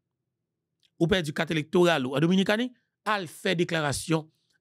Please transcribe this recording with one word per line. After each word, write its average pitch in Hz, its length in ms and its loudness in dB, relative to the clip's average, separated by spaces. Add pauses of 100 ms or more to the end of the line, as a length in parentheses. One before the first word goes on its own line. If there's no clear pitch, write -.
(960)
ou 170 100 2
perdu 170 240 0
carte 160 200 -4
électorale 160 540 2
ou 135 100 -6
en 131 40 0
Dominicani, 196 540 2 (300)
al 202 240 -4
fait - 280 -4
déclaration 160 760 -2 (300)